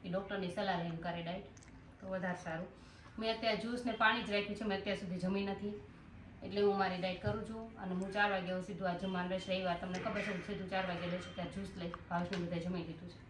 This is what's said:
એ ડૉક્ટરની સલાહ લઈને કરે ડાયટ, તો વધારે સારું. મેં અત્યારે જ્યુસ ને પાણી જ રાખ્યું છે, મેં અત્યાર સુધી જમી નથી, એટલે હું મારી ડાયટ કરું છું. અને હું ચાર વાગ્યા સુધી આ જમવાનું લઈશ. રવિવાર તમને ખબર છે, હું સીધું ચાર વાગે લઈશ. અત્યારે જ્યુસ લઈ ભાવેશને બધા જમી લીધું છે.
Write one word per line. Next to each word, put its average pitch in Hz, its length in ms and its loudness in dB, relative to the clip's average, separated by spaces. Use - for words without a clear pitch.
એ 190 40 -4
ડૉક્ટરની 190 420 0
સલાહ 190 320 2
લઈને 170 140 -2
કરે 170 260 -2
ડાયટ, 185 240 -4
તો - 60 -12
વધારે 185 380 0
સારું. 170 240 -4
મેં 220 120 2
અત્યારે 226 320 2
જ્યુસ 240 240 -2
ને 226 60 2
પાણી 226 300 6
જ 185 100 -4
રાખ્યું 202 260 2
છે, 226 60 -2
મેં 196 140 4
અત્યાર 196 200 0
સુધી 180 200 -2
જમી 196 280 2
નથી, 202 280 -2
એટલે 190 180 0
હું 202 180 8
મારી 180 200 4
ડાયટ 180 240 0
કરું 214 260 2
છું. 226 160 -6
અને 185 160 -2
હું 190 180 0
ચાર 208 180 6
વાગ્યા 185 300 2
સુધી 185 260 -2
આ 175 120 2
જમવાનું 180 320 0
લઈશ. 185 180 0
રવિવાર 185 320 2
તમને 185 180 -2
ખબર 208 220 0
છે, 202 120 0
હું 175 100 -2
સીધું 190 280 -4
ચાર 190 160 2
વાગે 175 200 -2
લઈશ. 175 240 -2
અત્યારે - 240 -4
જ્યુસ 196 220 -4
લઈ 175 160 -4
ભાવેશને 180 280 0
બધા 170 280 0
જમી 180 200 0
લીધું 160 260 -8
છે. - 80 -16